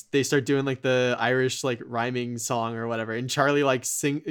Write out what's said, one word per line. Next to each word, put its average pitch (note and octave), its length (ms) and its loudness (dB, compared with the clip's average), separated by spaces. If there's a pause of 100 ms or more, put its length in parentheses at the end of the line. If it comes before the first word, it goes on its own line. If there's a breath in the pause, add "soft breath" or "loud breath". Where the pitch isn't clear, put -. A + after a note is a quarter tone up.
(120)
they C#3 100 4
start C3+ 240 2
doing, C#3 180 2
like, C3 180 -2
the B2+ 360 2
Irish, B2+ 460 2
like, B2 200 -2
rhyming A#2+ 540 -4
song A#2 380 -2
or A2+ 100 -4
whatever, A2+ 260 -4
and B2 160 -4
Charlie, C#3+ 360 2
like, C3 200 2
sing-, D3+ 460 -2